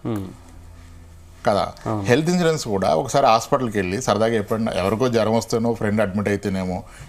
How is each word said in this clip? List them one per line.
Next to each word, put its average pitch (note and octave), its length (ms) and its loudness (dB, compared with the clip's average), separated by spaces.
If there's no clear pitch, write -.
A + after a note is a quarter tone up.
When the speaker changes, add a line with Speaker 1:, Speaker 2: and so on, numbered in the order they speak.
Speaker 1:
మ్మ్. G#2 220 -4
Speaker 2:
కదా. G2+ 260 2
Speaker 1:
అవును. G#2+ 160 -2
Speaker 2:
హెల్త్ B2+ 280 4
ఇన్సూరెన్స్ E3 380 0
కూడా G#2 280 2
ఒకసారి C#3 300 2
హాస్పిటల్కి A#2 520 2
వెళ్ళి F#2+ 240 -2
సరదాగా A2 320 2
ఎప్పుడైనా A2 380 -2
ఎవరికో G#2 360 0
జ్వరం A2+ 280 2
వస్తేనో, A#2 380 0
ఫ్రెండ్ G#2+ 280 0
అడ్మిట్ G2+ 260 -2
అయితేనేమో, F#2+ 560 -2